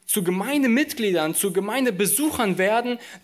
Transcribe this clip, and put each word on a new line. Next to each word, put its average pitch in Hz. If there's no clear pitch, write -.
zu 208
Gemeindemitgliedern, 214
zu 202
Gemeindebesuchern 208
werden, 233